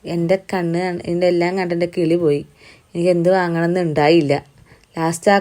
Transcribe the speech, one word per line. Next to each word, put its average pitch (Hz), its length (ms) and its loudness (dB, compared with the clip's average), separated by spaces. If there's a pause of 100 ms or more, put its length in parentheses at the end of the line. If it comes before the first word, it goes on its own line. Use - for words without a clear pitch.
(140)
എൻ്റെ 170 220 0 (160)
കണ്ണ് 170 320 -2
കണ്ട്, 175 260 -6
എൻ്റെ 175 220 0
എല്ലാം 175 260 0
കണ്ട് 175 180 -4
എൻ്റെ 170 200 -2
കിളി 170 260 0
പോയി. 147 180 0 (520)
എനിക്ക് 175 240 0
എന്ത് 170 200 2
വാങ്ങണമെന്ന് 170 520 0
ഉണ്ടായില്ല. 151 460 2 (640)
ലാസ്റ്റ് 165 380 0
ആ 202 60 4